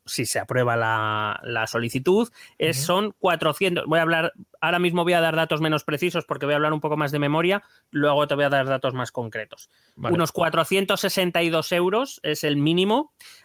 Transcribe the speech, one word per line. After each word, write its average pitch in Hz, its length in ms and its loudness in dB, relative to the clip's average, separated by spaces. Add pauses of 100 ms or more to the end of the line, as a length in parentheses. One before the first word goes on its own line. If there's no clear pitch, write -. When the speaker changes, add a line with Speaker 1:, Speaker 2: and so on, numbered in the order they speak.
Speaker 1:
si - 200 -6
se - 120 -4
aprueba 120 380 0
la, 107 680 0
la 117 220 -4
solicitud, 131 640 0 (300)
es, 160 180 0
Speaker 2:
Ujú. 135 80 -4
Speaker 1:
son 196 320 0
cuatrocientos, 170 680 0
voy 156 120 2
a - 40 4
hablar, 165 300 0 (260)
ahora 170 200 0
mismo 175 240 2
voy 175 100 2
a 170 80 4
dar 160 140 2
datos 160 260 0
menos 156 240 0
precisos 165 400 -2
porque 139 200 -4
voy 143 80 2
a 147 40 4
hablar 151 160 2
un 151 80 -2
poco 151 160 -2
más 147 140 0
de 147 80 -2
memoria, 165 440 0 (260)
luego 147 380 2
te 143 80 -2
voy 143 80 2
a 143 60 2
dar 135 180 2
datos 131 260 0
más 127 180 -6
concretos. 113 580 -10 (260)
Speaker 2:
Vale. 117 180 -2
Speaker 1:
Unos 165 200 0
cuatrocientos 185 680 0
sesenta 180 420 0
y 170 80 2
dos 160 220 -2
euros 185 500 0
es 151 220 -4
el 147 140 0
mínimo. 185 560 2 (320)